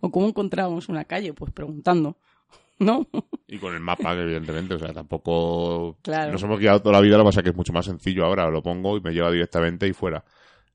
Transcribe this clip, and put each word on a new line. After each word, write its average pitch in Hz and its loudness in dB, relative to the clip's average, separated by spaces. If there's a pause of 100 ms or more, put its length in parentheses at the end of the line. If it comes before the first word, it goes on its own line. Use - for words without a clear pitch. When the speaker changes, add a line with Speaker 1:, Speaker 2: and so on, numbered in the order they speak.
Speaker 1:
o 175 -2
cómo 185 2
encontrábamos 185 -4
una 156 -6
calle, 180 -6
pues - -12
preguntando, 151 -2 (340)
<laughs> - -20
¿no? 226 2 (400)
Speaker 2:
Y 101 -14
con 92 -8
el 82 -6
mapa, 87 -2
que 87 -2
evidentemente, 82 -4
o 82 -4
sea, 78 -10
tampoco 85 -4
Speaker 1:
Claro. 156 -4
Speaker 2:
nos 92 -4
hemos 104 -2
guiado 101 6
toda 104 6
la 101 10
vida, 104 10
lo 107 6
que 104 8
pasa 101 2
es 87 0
que 90 0
es 85 0
mucho 87 -4
más 87 0
sencillo 92 -2
ahora, 90 2
lo 80 -2
pongo 92 -4
y 101 -4
me 85 -4
lleva 85 0
directamente 85 0
y 92 0
fuera. 82 -6 (500)